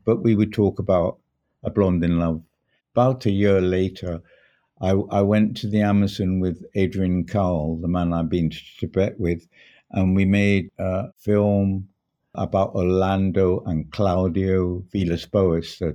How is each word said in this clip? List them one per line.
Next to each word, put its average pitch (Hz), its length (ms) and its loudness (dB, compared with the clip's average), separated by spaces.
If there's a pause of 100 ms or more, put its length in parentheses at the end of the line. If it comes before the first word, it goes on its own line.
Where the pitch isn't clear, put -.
but 110 160 0
we 113 140 2
would 104 180 0
talk 98 260 2
about 92 380 0 (460)
A 98 80 -4
Blonde 92 320 2
in 85 160 2
Love. 82 240 -2 (500)
About 127 320 0
a 104 60 2
year 98 300 4
later, 92 600 -2 (600)
I, 92 100 0
I 101 300 0
went 107 360 2
to 117 100 -6
the 104 140 0
Amazon 101 600 0
with 90 240 -4 (100)
Adrian 92 500 0
Carl, 85 520 -2
the 85 100 -6
man 87 240 0
I've 85 180 -2
been 82 200 0
to - 100 -8 (180)
Tibet 95 400 -2
with, 85 300 -4 (440)
and 95 220 0
we 98 120 2
made 101 520 2
a 95 280 -4 (120)
film 101 680 0 (500)
about 98 380 -2
Orlando 95 880 0
and 78 260 -4
Claudio 92 1000 0
Villas-Boas, 85 880 0
the 82 160 -4